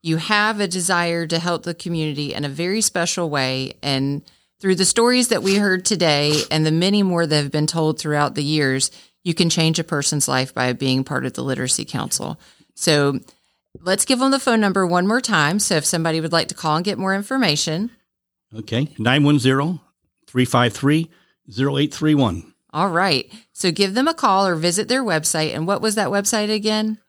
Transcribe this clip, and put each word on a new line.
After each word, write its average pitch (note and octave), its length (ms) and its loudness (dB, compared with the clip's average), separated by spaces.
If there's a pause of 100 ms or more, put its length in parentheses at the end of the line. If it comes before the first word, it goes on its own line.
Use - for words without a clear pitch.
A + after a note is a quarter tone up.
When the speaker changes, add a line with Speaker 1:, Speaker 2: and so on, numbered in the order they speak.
Speaker 1:
you D#3+ 140 0
have G#3 440 0
a G3+ 80 0
desire E3+ 580 0
to E3 120 -2
help E3+ 240 -2
the F3 120 -6
community D#3 600 -4
in C#3+ 100 -6
a C#3+ 40 -6
very F3 320 -4
special F3 500 -2
way, C3 520 -2
and C#3 400 -2 (380)
through F#3+ 160 2
the F#3 80 0
stories A#3+ 440 4
that G3+ 140 0
we F#3+ 140 2
heard F#3 280 2
today D3+ 680 2
and D#3 160 2
the D#3 60 2
many G3 300 2
more E3+ 240 2
that D3 160 0
have C#3+ 100 -6
been D3+ 140 0
told D#3 320 -2
throughout D3 360 -2
the D3+ 100 -2
years, C#3 460 0 (340)
you E3+ 100 -2
can E3 160 2
change D#3+ 280 2
a E3 60 -4
person's C#3+ 440 -2
life C3 260 0
by B2 180 0
being C3 320 0
part C3 220 -4
of B2+ 80 -6
the B2+ 100 -6
Literacy B2+ 400 -4
Council. - 560 -4 (340)
So C#3+ 460 2 (600)
let's F#3 240 -2
give C4 140 0
them C4 140 2
the C4+ 80 0
phone A#3 200 2
number F#3+ 260 2
one F3+ 200 2
more A3+ 140 2
time. F3 380 0
So G3 180 0
if D3 80 0
somebody D#3+ 360 0
would D#3 120 -4
like E3 160 0
to - 60 -8
call D#3 220 0
and E3+ 80 -2
get F#3+ 140 -4
more F#3+ 160 0
information. G3+ 760 -2 (640)
Speaker 2:
Okay, A2+ 340 -2 (100)
nine B2+ 240 2
one D3 160 4
zero, C3+ 420 2 (460)
three B2+ 180 0
five B2 280 2
three, D#3 360 0 (420)
zero C3+ 280 -2
eight D3 160 0
three D3+ 220 2
one. F#2+ 360 0 (200)
Speaker 1:
All F3 160 -2
right. E3+ 420 0 (220)
So - 180 0
give G3 240 0
them C4+ 140 2
a D#4+ 60 0
call G3 320 2
or F3 100 0
visit F3 320 -2
their B3+ 160 0
website. D#3 500 -2
And D#3+ 120 -4
what G3 140 -2
was A3 140 -2
that G3+ 140 0
website G#3 440 0
again? G#3+ 460 -2 (100)